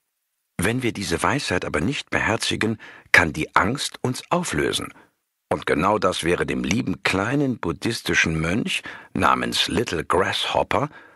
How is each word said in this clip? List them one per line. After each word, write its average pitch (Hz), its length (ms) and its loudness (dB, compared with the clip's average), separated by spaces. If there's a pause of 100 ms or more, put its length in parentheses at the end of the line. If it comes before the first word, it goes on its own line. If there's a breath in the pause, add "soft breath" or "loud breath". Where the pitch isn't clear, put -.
(580)
Wenn 113 240 0
wir 117 100 0
diese 90 300 -2
Weisheit 90 420 0
aber - 160 -2
nicht 117 300 -2
beherzigen, 101 680 0 (340 loud breath)
kann 82 200 4
die 76 240 -6
Angst 110 460 0
uns 127 280 -4
auflösen. 71 640 -2 (560 soft breath)
Und 85 180 -2
genau 90 320 2
das 92 260 0
wäre 82 200 2
dem 67 200 -2
lieben 123 400 -2
kleinen 123 540 0
buddhistischen 82 840 0
Mönch 90 420 -2 (320 loud breath)
namens 117 540 2
Little 87 360 -2
Grasshopper, 98 840 0 (260 loud breath)